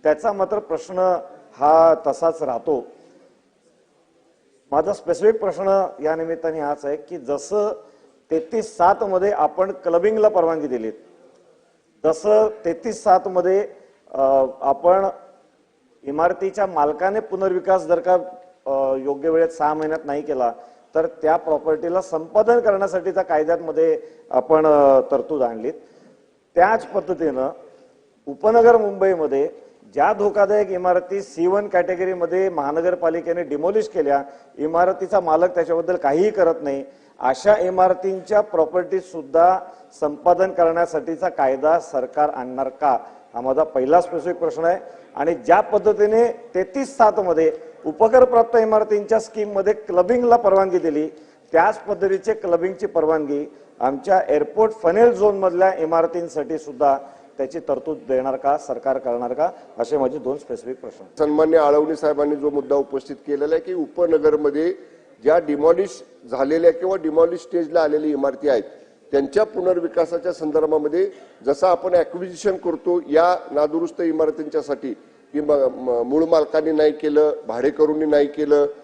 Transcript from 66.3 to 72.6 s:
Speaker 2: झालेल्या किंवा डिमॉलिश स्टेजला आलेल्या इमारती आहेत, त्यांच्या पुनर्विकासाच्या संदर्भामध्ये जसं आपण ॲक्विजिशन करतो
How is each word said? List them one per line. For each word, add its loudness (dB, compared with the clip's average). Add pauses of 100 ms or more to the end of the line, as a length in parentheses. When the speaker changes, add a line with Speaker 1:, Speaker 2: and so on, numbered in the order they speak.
Speaker 2:
झालेल्या 2
किंवा -4
डिमॉलिश 0
स्टेजला -2
आलेल्या 0
इमारती -2
आहेत, 2 (480)
त्यांच्या 0
पुनर्विकासाच्या -2
संदर्भामध्ये 0 (360)
जसं 0
आपण 0
ॲक्विजिशन -2
करतो -2 (100)